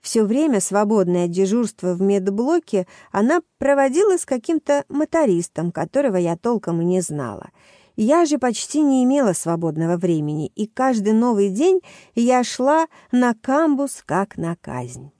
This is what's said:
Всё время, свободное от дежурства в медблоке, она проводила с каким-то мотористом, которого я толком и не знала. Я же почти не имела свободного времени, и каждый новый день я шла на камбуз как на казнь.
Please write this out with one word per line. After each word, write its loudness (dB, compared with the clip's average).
Всё 0
время, 2
свободное 0
от -4
дежурства -2
в -4
медблоке, 0
она 2
проводила 2
с -8
каким-то -2
мотористом, 0
которого -2
я 0
толком -2
и 0
не 2
знала. -8
Я 2
же 0
почти -2
не 2
имела 2
свободного -2
времени, -2
и -4
каждый 0
новый 2
день 2
я 2
шла 0
на 2
камбуз -2
как -4
на -6
казнь. -12